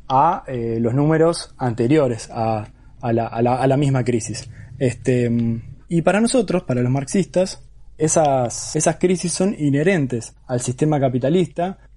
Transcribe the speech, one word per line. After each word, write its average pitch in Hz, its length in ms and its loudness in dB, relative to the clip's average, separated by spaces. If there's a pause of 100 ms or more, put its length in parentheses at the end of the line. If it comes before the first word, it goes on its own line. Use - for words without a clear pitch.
a, 147 400 2
eh, 117 320 -4
los 117 120 0
números 160 640 2
anteriores 123 760 0
a, 113 340 -2 (340)
a 120 120 -2
la, 113 140 0
a 113 140 -6
la, 120 160 2
a 127 100 0
la 135 100 4
misma 135 260 2
crisis. 113 480 -4 (280)
Este, 123 520 0
mm, 117 320 -2 (260)
y 170 140 0
para 185 180 2
nosotros, 220 440 0
para 123 180 -2
los 123 80 0
marxistas, 175 720 -2 (320)
esas, 143 800 0
esas 156 220 0
crisis 180 360 0
son 190 240 -2
inherentes 143 760 0 (140)
al 127 120 -2
sistema 147 380 0
capitalista, 156 800 0 (180)